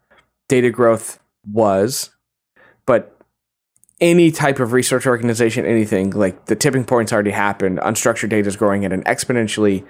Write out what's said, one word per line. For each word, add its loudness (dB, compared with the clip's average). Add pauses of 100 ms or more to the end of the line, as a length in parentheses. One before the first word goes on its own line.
(500)
data 2
growth 0 (320)
was, 0 (760)
but 0 (920)
any 6
type -2
of -2
research 0
organization, 0
anything, 0
like, -4
the 2
tipping 0
point's -2
already 0
happened. -2
Unstructured -2
data 0
is -6
growing 0
at -4
an -4
exponentially -2